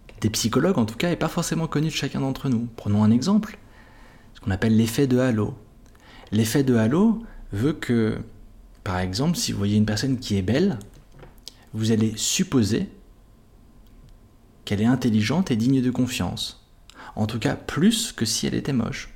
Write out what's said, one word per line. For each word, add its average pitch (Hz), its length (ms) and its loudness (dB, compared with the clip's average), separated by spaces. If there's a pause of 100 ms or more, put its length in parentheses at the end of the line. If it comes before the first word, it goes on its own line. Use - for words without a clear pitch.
(200)
des 107 100 0
psychologues 127 480 2
en 117 60 2
tout 107 120 -6
cas, 175 140 0
et 165 60 0
pas 143 100 -2
forcément 165 400 -2
connus 156 220 0
de 147 60 -4
chacun 135 260 -4
d'entre 135 280 -4
nous. 120 280 0
Prenons 104 260 0
un 107 80 6
exemple, 151 480 2 (760)
ce - 60 -20
qu'on 98 120 -4
appelle 110 240 2
l'effet 113 320 2
de 127 100 2
halo. 120 400 0 (720)
L'effet 110 320 2
de 131 140 4
halo 165 480 2 (260)
veut 113 220 0
que, 113 480 0 (640)
par 90 140 -2
exemple, 101 380 -2
si - 140 -4
vous 110 80 -4
voyez 101 180 0
une 107 100 4
personne 117 340 -2
qui - 160 -2
est 98 60 0
belle, 135 360 0 (960)
vous 110 160 0
allez 110 260 2
supposer 127 720 0 (1800)
qu'elle 101 160 0
est 110 40 2
intelligente 123 640 2
et 127 60 2
digne 127 260 2
de 127 80 2
confiance. 120 760 -4 (520)
En 107 100 0
tout 110 140 -6
cas, 143 160 -2
plus - 560 0
que - 120 -4
si 113 220 -2
elle 127 80 -2
était - 180 -2
moche. - 440 -4